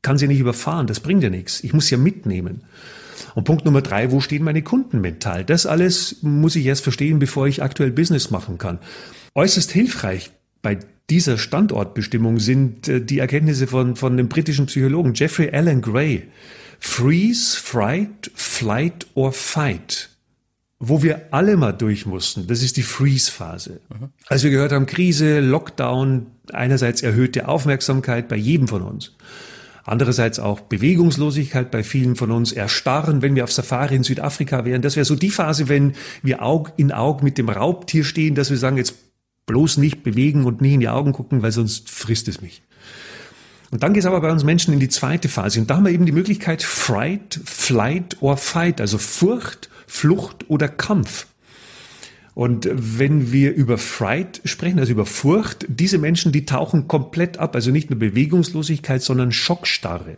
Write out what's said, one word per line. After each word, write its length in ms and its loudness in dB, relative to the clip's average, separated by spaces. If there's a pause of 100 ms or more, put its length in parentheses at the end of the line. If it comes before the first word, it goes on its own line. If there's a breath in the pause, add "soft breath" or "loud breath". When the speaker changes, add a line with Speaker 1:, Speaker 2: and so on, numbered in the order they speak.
Speaker 1:
kann 160 2
sie 100 2
nicht 120 4
überfahren, 480 -2
das 120 -4
bringt 220 2
ja 80 0
nichts. 340 -6
Ich 100 -2
muss 160 2
ja 80 2
mitnehmen. 640 -2 (720 loud breath)
Und 80 0
Punkt 220 2
Nummer 160 4
drei, 300 0
wo 100 2
stehen 220 -2
meine 200 0
Kunden 380 0
mental? 440 -4
Das 200 2
alles 560 0
muss 340 2
ich 100 2
erst 180 0
verstehen, 360 2
bevor 280 2
ich 140 0
aktuell 300 0
Business 400 2
machen 260 -6
kann. 220 -6 (560 loud breath)
Äußerst 360 2
hilfreich 600 -2 (300)
bei 180 -2 (300)
dieser 280 2
Standortbestimmung 1000 0
sind, 480 0
äh, 140 0
die 180 -2
Erkenntnisse 480 0
von, 300 0
von 200 0
dem 120 2
britischen 360 0
Psychologen 480 0
Jeffrey 380 0
Alan 300 2
Gray. 460 -2 (520 loud breath)
Freeze, 800 0
Fright, 760 -2
Flight 800 -4
or 180 2
Fight. 800 -4 (680)
Wo 240 2
wir 280 0
alle 240 4
mal 180 2
durch 320 -2
mussten, 420 -6
das 160 0
ist 140 -2
die 60 0
Freeze-Phase. 1040 -2
Speaker 2:
Mhm. 200 -14 (180)
Speaker 1:
Als 160 2
wir 60 4
gehört 220 2
haben, 140 2
Krise, 560 2
Lockdown, 840 0 (240)
einerseits 520 0
erhöhte 440 2
Aufmerksamkeit 800 0
bei 100 -4
jedem 300 2
von 140 -2
uns. 340 -10 (720 loud breath)
Andererseits 480 0
auch 220 -4
Bewegungslosigkeit 1120 0
bei 120 -2
vielen 320 0
von 140 -2
uns, 220 0
Erstarren, 720 0
wenn 100 2
wir 100 2
auf 80 -4
Safari 440 -2
in 80 2
Südafrika 600 -2
wären. 200 0
Das 120 0
wäre 80 2
so 120 2
die 160 0
Phase, 360 0
wenn 260 4 (280 loud breath)
wir 220 0
Aug 340 0
in 140 4
Aug 320 0
mit 160 2
dem 100 0
Raubtier 540 0
stehen, 320 0
dass 160 0
wir 60 0
sagen, 200 0
„Jetzt 160 -2 (540)
bloß 300 2
nicht 260 2
bewegen 420 2
und 160 -2
nicht 140 4
in 40 6
die 100 2
Augen 220 0
gucken, 300 -2
weil 100 0
sonst 380 -2
frisst 380 -4
es 120 -8
mich.“ 220 -16 (1120 loud breath)
Und 100 -4
dann 120 2
geht's 120 2
aber 160 2
bei 100 0
uns 120 2
Menschen 320 2
in 40 4
die 100 2
zweite 380 -2
Phase. 320 -2
Und 120 0
da 60 2
haben 80 6
wir 60 4
eben 140 4
die 60 2
Möglichkeit 500 0
Fright, 840 -4
Flight 800 -2
or 160 2
Fight, 440 -2
also 180 0
Furcht, 720 -2 (160 loud breath)
Flucht 640 0
oder 160 2
Kampf. 580 -2 (1120 loud breath)
Und 360 0
wenn 640 0
wir 200 4
über 240 2
Fright 680 -4
sprechen, 340 -2
also 140 2
über 120 0
Furcht, 600 0
diese 300 0
Menschen, 340 2
die 140 0
tauchen 420 0
komplett 500 -2
ab, 160 -4
also 160 0
nicht 200 0
nur 100 -4
Bewegungslosigkeit, 1040 0
sondern 320 0
Schockstarre. 840 -4